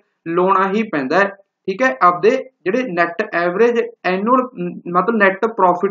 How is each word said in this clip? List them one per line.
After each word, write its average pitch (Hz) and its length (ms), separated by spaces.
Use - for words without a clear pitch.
ਲਾਉਣਾ 190 420
ਹੀ 220 120
ਪੈਂਦਾ 147 360
ਹੈ। 196 100
ਠੀਕ 190 160
ਹੈ, 262 200
ਆਪਦੇ 180 280
ਜਿਹੜੇ 226 180
ਨੈੱਟ 170 520
ਐਵਰੇਜ 190 460
ਐਨੂਅਲ, 208 380
ਮ-, 175 260
ਮਤਲਬ 185 280
ਨੈੱਟ 196 300
ਪ੍ਰੋਫਿਟ 190 440